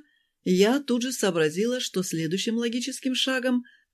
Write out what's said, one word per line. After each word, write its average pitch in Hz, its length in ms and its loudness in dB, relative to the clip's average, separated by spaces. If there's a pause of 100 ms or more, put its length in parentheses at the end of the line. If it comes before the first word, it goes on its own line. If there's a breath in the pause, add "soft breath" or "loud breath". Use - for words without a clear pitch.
(440 soft breath)
я 202 360 4
тут 247 220 0
же 254 100 -4
сообразила, 190 680 0
что 190 240 -4
следующим 180 520 -2
логическим 247 600 -4
шагом 254 480 0 (300 soft breath)